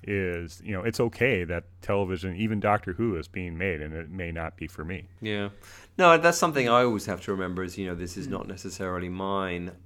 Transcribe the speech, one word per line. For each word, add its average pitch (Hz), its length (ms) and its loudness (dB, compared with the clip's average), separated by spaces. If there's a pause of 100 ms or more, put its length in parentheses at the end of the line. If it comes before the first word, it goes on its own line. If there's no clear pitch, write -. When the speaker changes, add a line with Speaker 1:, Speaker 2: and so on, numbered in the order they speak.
Speaker 1:
is, 87 600 -4
you 107 80 -6
know, 92 100 -4
it's 113 180 -2
okay 120 420 2
that 85 220 -4 (180)
television, 92 540 0
even 107 240 0
Doctor 104 320 2
Who, 110 240 0
is 78 100 -6
being 87 320 -8
made, 90 240 0
and 76 100 -6
it 80 160 -8
may 87 220 -6
not 82 260 -6
be 80 120 -8
for - 160 -10
me. 85 240 -8 (120)
Speaker 2:
Yeah. 104 280 -2 (500)
No, 170 180 10
that's 170 220 6
something 143 300 2
I 123 160 6
always 110 220 2
have 90 160 -4
to 104 100 -4
remember 92 320 -2
is, 87 120 -8
you 98 120 -4
know, 90 80 -4
this 87 200 -8
is 104 120 -8
Speaker 3:
Mm. - 20 -8
Speaker 2:
not 95 180 -6
necessarily 92 600 -6
mine. 92 640 -2 (140)